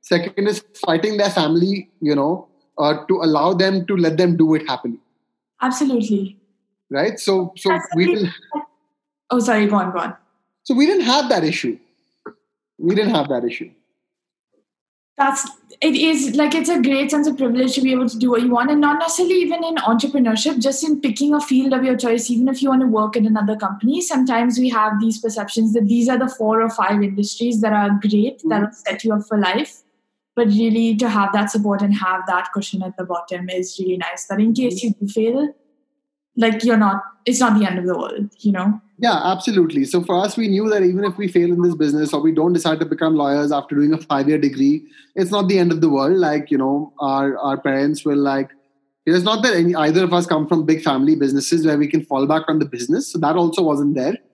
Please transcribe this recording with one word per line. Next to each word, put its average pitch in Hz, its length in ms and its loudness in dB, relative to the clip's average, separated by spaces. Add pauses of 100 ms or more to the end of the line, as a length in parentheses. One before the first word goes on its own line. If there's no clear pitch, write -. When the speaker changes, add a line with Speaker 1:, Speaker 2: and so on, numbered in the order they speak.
Speaker 1:
Second 185 460 -2
is 208 160 -4 (220)
fighting 180 320 0
their 202 120 0
family, 180 600 0 (100)
you 147 160 0
know, 151 320 -2 (300)
uh, 151 300 -2
to 190 140 0
allow 160 320 2
them 190 340 0
to 196 100 0
let 160 180 2
them 175 220 2
do 160 180 4
it 156 140 -4
happily. 120 300 -6 (640)
Speaker 2:
Absolutely. 233 760 -2 (520)
Speaker 1:
Right? 180 300 -2
So, 185 380 -2
so - 120 -4
Speaker 2:
That's - 160 -2 (100)
Speaker 1:
we 175 100 2
Speaker 2:
the 349 100 2
Speaker 1:
didn't 185 180 -4 (960)
Speaker 2:
Oh, 247 100 2
sorry, 214 280 2
go 208 80 0
on, 180 160 0
go 175 80 -4
on. - 160 -8 (480)
Speaker 1:
So 269 100 -2
we 262 120 4
didn't 359 200 2
have 254 240 0
that 180 140 2
issue. 131 340 -4 (1040)
We 175 140 2
didn't 214 180 0
have 151 140 0
that 123 160 -2
issue. 120 260 -6 (1500)
Speaker 2:
That's, 277 280 -2 (360)
it 302 140 2
is, 277 420 0
like, 294 180 2
it's 330 140 -2
a 311 120 0
great 277 300 0
sense 302 160 2
of 269 100 -2
privilege 254 380 0
to 269 60 0
be 262 100 2
able 254 160 0
to 226 100 -4
do 240 140 2
what 233 100 2
you 247 80 2
want, 240 220 2
and 294 80 2
not 294 200 2
necessarily 349 420 0
even 330 240 -2
in 330 100 -4
entrepreneurship, 247 840 0
just 269 280 -2
in 302 140 0
picking 285 320 0
a 294 80 0
field 262 320 2
of 262 100 0
your 254 140 0
choice, 233 340 -2
even 240 160 2
if 262 160 -2
you 277 60 2
want 262 120 4
to 254 60 2
work 214 300 0
in 214 80 2
another 214 320 0
company. 214 420 -2
Sometimes 247 580 0
we 254 120 2
have 214 320 0
these 226 180 0
perceptions 220 540 -2
that 220 140 2
these 233 200 2
are 254 100 2
the 254 120 0
four 220 320 0
or 226 80 2
five 208 340 0
industries 208 560 -2
that 214 140 2
are 208 160 2 (120)
great, 214 420 0
that 320 60 0
Speaker 1:
Mm-hmm. 202 140 0
Speaker 2:
will 214 80 -4
set - 320 -8
you 220 100 0
up 208 140 -2
for 214 100 -2
life. 202 460 -2 (540)
But 233 100 2
really 226 480 2
to 226 140 0
have 202 240 0
that 208 180 0
support 208 300 0
and 202 140 2
have 185 320 -2
that 180 260 -4
cushion 196 280 -6
at 185 140 -8
the 185 80 -8
bottom 180 460 -8
is 185 280 -8
really 185 200 -4
nice. 175 300 -10
That 196 120 -4
in 226 140 2
case 240 260 -2
Speaker 1:
Mm-hmm. 220 220 -4
Speaker 2:
you 202 60 -4
do 202 60 -8
fail, 262 400 0 (840)
like, 226 260 2
you're 233 140 4
not, 196 260 2 (220)
it's 254 160 0
not 220 180 4
the 202 60 2
end 180 120 -2
of 180 80 -4
the 180 120 -2
world, - 320 -8 (100)
you 202 140 0
know? 208 260 0 (220)
Speaker 1:
Yeah, 226 160 2 (140)
absolutely. 175 540 2
So 175 180 0
for 175 180 -2
us, 202 140 -2
we 226 140 -2
knew 208 200 2
that 208 140 2
even 185 220 2
if 185 120 -4
we 208 120 -4
fail 175 240 2
in 175 80 0
this 175 140 2
business 151 380 0
or 147 80 -2
we 160 120 2
don't 160 180 2
decide 160 300 0
to 165 40 0
become 160 300 0
lawyers 143 360 0
after 143 240 -4
doing 147 180 2
a 156 40 -2
five-year 151 400 0
degree, 139 480 0 (300)
it's 185 160 0
not 202 160 0
the 196 100 2
end 175 140 4
of 160 80 -2
the 160 100 4
world. 143 280 2
Like, 151 340 0
you 143 60 2
know, 139 420 -2
our, 139 380 -2
our 139 240 -4
parents 139 440 -2
will, 143 120 0
like, 139 320 0 (560)
it 160 80 2
is 185 100 2
not 214 200 0
that 247 100 2
any, 175 200 2
either 160 300 2
of 170 100 0
us 175 120 2
come 156 220 0
from 160 180 0
big 156 160 2
family 143 340 2
businesses 143 500 0
where 151 120 2
we 147 100 2
can 151 160 -2
fall 139 240 -2
back 156 220 0
on 156 100 0
the 151 60 0
business. 123 460 -4
So 175 80 -4
that 156 180 0
also 170 260 0
wasn't 147 320 0
there. 143 220 -2 (160)